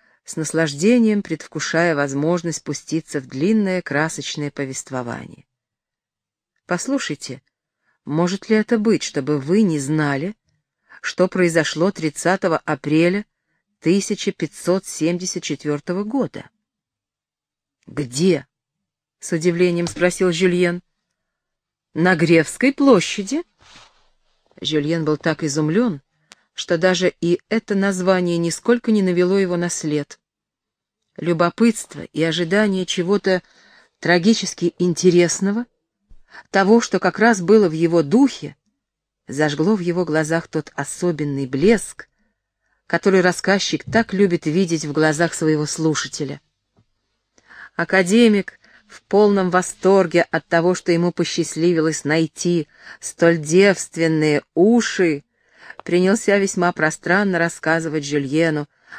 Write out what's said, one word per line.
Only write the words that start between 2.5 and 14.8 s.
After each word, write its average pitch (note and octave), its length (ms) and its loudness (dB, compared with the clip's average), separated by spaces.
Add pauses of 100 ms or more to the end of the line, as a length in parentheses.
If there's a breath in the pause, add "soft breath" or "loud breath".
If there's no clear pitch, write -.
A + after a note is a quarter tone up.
пуститься - 580 -8
в C3 60 -14
длинное F#3 540 -2
красочное D3 720 -6
повествование. - 960 -10 (1200)
«Послушайте, F3 760 -6 (640)
может F3 460 -2
ли A3 60 4
это G#3+ 220 0
быть, G#3 240 0
чтобы C#3+ 380 -4
вы F3 240 2
не D#3+ 160 0
знали, D3 560 -2 (680 soft breath)
что - 260 0
произошло E3+ 640 0
тридцатого E3 680 -2
апреля D#3+ 720 -2 (520)
тысяча F#3+ 520 -2
пятьсот - 560 -4